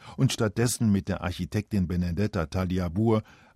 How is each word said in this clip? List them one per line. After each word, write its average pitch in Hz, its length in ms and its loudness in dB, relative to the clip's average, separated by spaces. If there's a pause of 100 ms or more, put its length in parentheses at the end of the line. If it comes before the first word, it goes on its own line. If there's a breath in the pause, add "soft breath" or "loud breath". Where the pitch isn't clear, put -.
(160 loud breath)
und 131 160 2
stattdessen 113 600 0
mit 98 160 0
der 85 140 -4
Architektin 90 680 -2
Benedetta 87 580 0
Tagliabue 92 800 0 (300 loud breath)